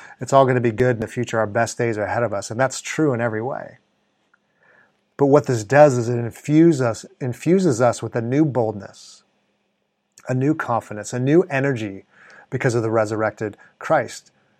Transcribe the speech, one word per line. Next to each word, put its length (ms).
it's 120
all 140
gonna 140
be 100
good 240
in 60
the 80
future. 320
Our 80
best 280
days 220
are 60
ahead 180
of 100
us." 200
And 80
that's 200
true 320
in 80
every 220
way. 360
But 100
what 200
this 180
does 340
is 100
it 100
infuse 600
us, 240
infuses 600
us 200
with 140
a 80
new 220
boldness, 800
a 60
new 200
confidence, 580
a 60
new 320
energy 540
because 280
of 80
the 60
resurrected 640
Christ. 500